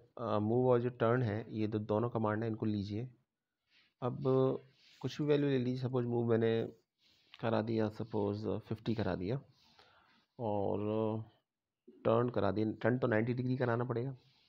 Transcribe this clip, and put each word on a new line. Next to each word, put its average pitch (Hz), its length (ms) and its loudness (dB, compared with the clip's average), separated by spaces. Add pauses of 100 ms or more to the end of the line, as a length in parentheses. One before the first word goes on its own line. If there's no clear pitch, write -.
(180)
अ, 107 220 -2
move 117 280 2
और 123 140 4
जो 123 100 -2
टर्न 120 320 2
है, 107 280 -2
ये 107 160 -2
दो, 107 140 -2
दोनों 107 280 0
कमांड 110 340 -2
हैं, 117 60 -4
इनको 110 160 -4
लीजिए। 104 440 -4 (920)
अब 127 220 -4 (800)
कुछ - 200 -4
भी 147 60 -2
वैल्यू 143 220 4
ले 135 80 2
लीजिए, 123 220 0
सपोज 127 260 -2
मूव 120 240 0
मैंने 113 220 4 (840)
करा 113 280 0
दिया, 110 300 0
सपोज 104 540 -2 (220)
फिफ्टी 110 280 -4
करा 95 200 -2
दिया, 95 240 -4 (1000)
और 101 400 -2 (1300)
टर्न 120 240 4
करा 101 220 0
दिया। 107 200 0 (100)
टर्न 123 180 2
तो 127 80 0
नाइंटी 117 260 2
डिग्री 127 240 -2
कराना 120 260 0
पड़ेगा, 127 280 -4 (380)